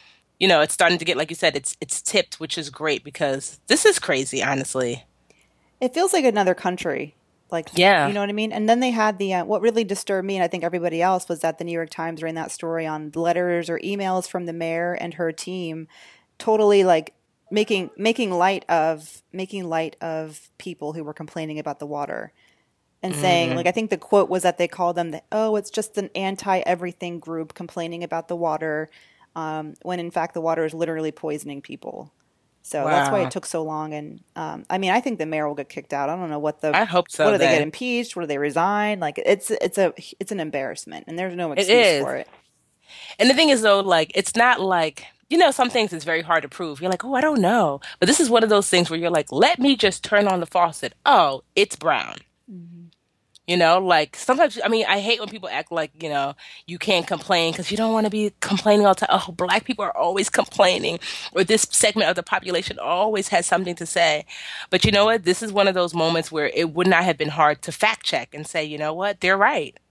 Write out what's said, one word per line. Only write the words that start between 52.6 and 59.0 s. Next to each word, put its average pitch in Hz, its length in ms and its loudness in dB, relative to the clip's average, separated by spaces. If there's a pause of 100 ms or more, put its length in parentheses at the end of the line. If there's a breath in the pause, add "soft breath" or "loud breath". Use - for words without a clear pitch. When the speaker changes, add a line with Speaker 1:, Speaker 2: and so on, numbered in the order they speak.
Speaker 1:
You 175 120 0
know, 170 200 6
like, 170 380 2
sometimes, 262 480 2
I 208 40 0
mean, 226 200 0
I 202 120 2
hate 214 200 -2
when 214 80 -8
people 202 220 -12
act 147 200 -6
like, 156 320 -6
you 160 60 -6
know, 143 240 -2 (340 loud breath)
you 170 120 -12
can't 180 280 0
complain 165 460 0
'cause 165 180 -8
you 208 60 -4
don't 220 160 0
wanna 214 160 2
be 208 320 -2
complaining 208 460 4
all 190 80 6
the - 120 -4